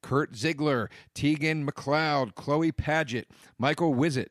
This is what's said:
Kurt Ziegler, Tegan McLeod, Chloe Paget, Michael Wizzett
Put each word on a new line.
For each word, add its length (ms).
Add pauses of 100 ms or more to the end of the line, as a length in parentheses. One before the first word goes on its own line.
Kurt 340
Ziegler, 540 (240)
Tegan 520
McLeod, 680
Chloe 360
Paget, 560 (300)
Michael 360
Wizzett 380